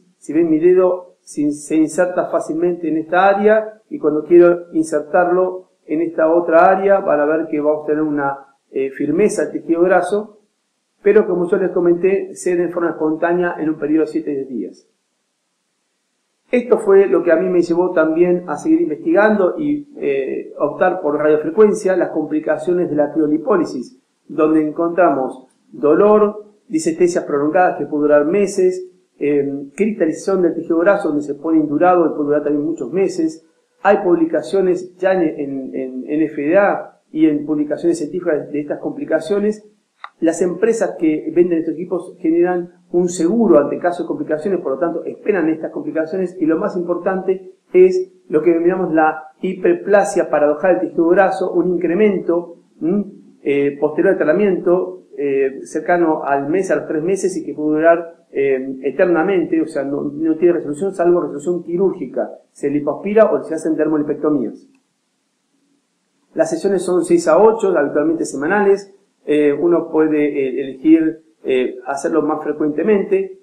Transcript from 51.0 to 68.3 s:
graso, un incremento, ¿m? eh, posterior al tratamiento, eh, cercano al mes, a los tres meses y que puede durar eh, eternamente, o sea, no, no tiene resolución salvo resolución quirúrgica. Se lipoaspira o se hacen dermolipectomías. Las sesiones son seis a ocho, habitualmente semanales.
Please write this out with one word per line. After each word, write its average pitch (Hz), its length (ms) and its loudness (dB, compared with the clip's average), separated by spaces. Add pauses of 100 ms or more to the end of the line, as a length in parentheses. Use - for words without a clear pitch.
graso, 180 460 2
un 180 220 0
incremento, 175 840 -2 (240)
¿m? 190 240 -2 (380)
eh, 143 360 0
posterior 156 340 2
al - 40 -4
tratamiento, 180 840 0 (140)
eh, 135 460 -2
cercano 160 600 0
al 139 260 -2
mes, 185 220 0
a 151 40 0
los 143 120 -4
tres 156 160 -4
meses 185 340 -2
y 156 80 -8
que 143 80 -8
puede 151 240 -2
durar 165 440 2 (100)
eh, 135 520 -2
eternamente, 165 800 0
o 151 60 -4
sea, 143 160 -6
no, 143 180 -6
no 151 360 -4
tiene 175 160 4
resolución 175 400 -6
salvo 175 280 2
resolución 147 420 -6
quirúrgica. 156 680 -4 (200)
Se - 180 -6
lipoaspira 147 600 2
o 143 120 -2
se 160 100 -8
hacen 156 220 -4
dermolipectomías. 151 920 -2 (1700)
Las - 160 -2
sesiones 196 340 -2
son 180 200 0
seis 170 240 2
a 170 100 6
ocho, 202 400 2
habitualmente 147 480 0
semanales. 196 680 -2 (320)